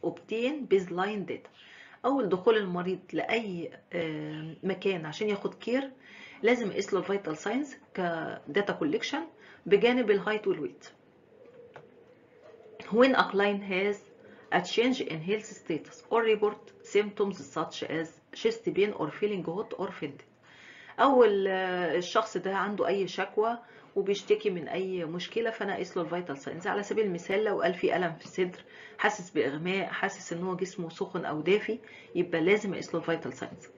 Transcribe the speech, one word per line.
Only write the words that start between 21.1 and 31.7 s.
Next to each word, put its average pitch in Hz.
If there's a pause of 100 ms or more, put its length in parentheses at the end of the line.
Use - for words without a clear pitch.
آه، 180
الشخص 190
ده 190
عنده 196
أي 190
شكوى 214 (380)
وبيشتكي 196
من 170
أي 185
مشكلة، 180
فأنا 202
أقيس 185
له 180
الفيتال 165
ساينز. 170
على 196
سبيل 214
المثال 196
لو 202
قال 180
في 175
ألم 175
في -
الصدر، 180 (400)
حاسس -
بإغماء، 156
حاسس -
إن 170
هو 185
جسمه 180
سخن 185
أو 151
دافي، 214 (360)